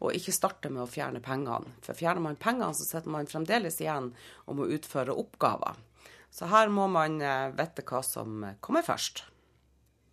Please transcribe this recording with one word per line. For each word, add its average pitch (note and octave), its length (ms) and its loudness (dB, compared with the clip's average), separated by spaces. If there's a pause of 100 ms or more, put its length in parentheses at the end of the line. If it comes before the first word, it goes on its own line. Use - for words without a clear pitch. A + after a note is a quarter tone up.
og - 140 2
ikke F3+ 180 -2
starte - 380 0
med C3 140 -4
å B2 40 -8
fjerne C3 320 -4
pengene. B2+ 460 -2 (160)
For - 100 -8
fjerner E3+ 300 0
man D3+ 140 -2
pengene, A3+ 360 0
så D3+ 140 -4
setter D#3+ 240 -4
man D3 160 -2
fremdeles E3 540 0
igjen C#3+ 340 -2 (320)
og C#3 100 -4
må C#3 140 0
utføre C#3 400 -2
oppgaver. - 640 0 (540)
Så - 180 -8
her G#3+ 220 8
må G3 220 4
man, D#3 320 4
eh, C3+ 300 2
vite D#3 300 -2
hva B2+ 220 -2
som G#2+ 560 -6
kommer D#4+ 220 2
først. - 400 -2 (920)